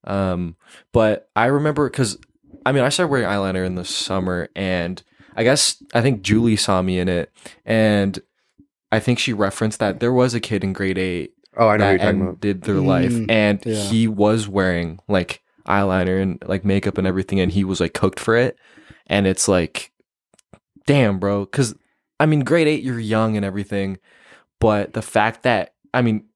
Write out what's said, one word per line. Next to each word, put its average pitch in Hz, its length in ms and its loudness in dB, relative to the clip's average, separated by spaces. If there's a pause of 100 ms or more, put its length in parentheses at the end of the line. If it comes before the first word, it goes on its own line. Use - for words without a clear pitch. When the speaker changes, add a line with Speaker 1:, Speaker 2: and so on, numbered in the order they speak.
Speaker 1:
Um, 90 520 -4 (360)
but 107 440 2
I 113 100 2
remember, 143 440 0
'cause, 117 280 -2 (480)
I 131 60 2
mean, 135 120 2
I 135 60 2
started 165 200 0
wearing 123 180 0
eyeliner 95 380 -2
in 90 100 -4
the 90 80 -8
summer, 92 720 -4
and 92 460 -4 (340)
I 117 80 -2
guess, - 380 2 (100)
I 120 80 2
think 117 220 0
Julie 107 340 2
saw 95 240 0
me 92 180 0
in 90 100 0
it, 87 220 -2 (360)
and 104 520 2 (720)
I 110 80 2
think 117 200 0
she - 160 -4
referenced 104 460 -2
that 104 200 -2
there 120 120 0
was 123 220 2
a 117 60 -2
kid 98 240 -4
in 95 80 -2
grade 95 240 -2
eight 90 380 -4 (220)
Speaker 2:
Oh, 110 120 4
I 107 80 4
know 104 80 4
what 98 140 4
Speaker 1:
that 98 60 2
Speaker 2:
you're 92 80 2
talking 98 100 0
about. 90 60 -2 (160)
Speaker 1:
ended 98 180 -2
their 101 180 -2
life, 95 320 2
Speaker 3:
Mm, 113 180 -4
Speaker 1:
and 104 360 2
Speaker 3:
yeah. 110 80 -2
Speaker 1:
he 110 340 0
was 107 400 2
wearing, 90 500 -2 (100)
like, 92 340 -2 (240)
eyeliner 95 560 0
and, 95 240 -4
like, 95 180 -4
makeup 98 320 0
and 95 100 -2
everything, 92 340 -2
and 87 120 0
he 101 120 0
was, 92 160 -4
like, 85 120 0
cooked - 260 -2
for 113 180 0
it, 123 200 0 (500)
and 98 200 0
it's 92 220 0
like, 90 440 0 (920)
damn, 117 320 4
bro, 101 280 0
'cause, 123 280 -2 (460)
I 151 60 2
mean, 151 140 2
grade 151 280 2
eight, 151 140 0
you're 123 180 -4
young 110 360 0
and 101 80 -2
everything, 98 540 -4 (640)
but 104 340 2
the 110 80 -4
fact 110 400 0
that, 113 320 0 (180)
I 123 100 2
mean 110 220 0 (120)